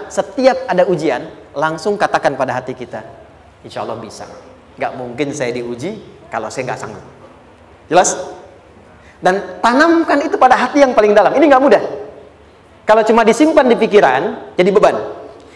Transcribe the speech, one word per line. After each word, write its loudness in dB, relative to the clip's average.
setiap -2
ada 2
ujian, -2
langsung -4
katakan -2
pada -4
hati -8
kita, -14
"Insya -12
Allah -8
bisa. -16
Nggak -6
mungkin -8
saya -6
diuji -8
kalau -8
saya -8
nggak -8
sanggup." -14
Jelas? 2
Dan -2
tanamkan 2
itu -4
pada 4
hati 2
yang 2
paling 4
dalam. 4
Ini 4
nggak 6
mudah. 4
Kalau 4
cuma 4
disimpan 4
di 4
pikiran, 0
jadi 2
beban. 2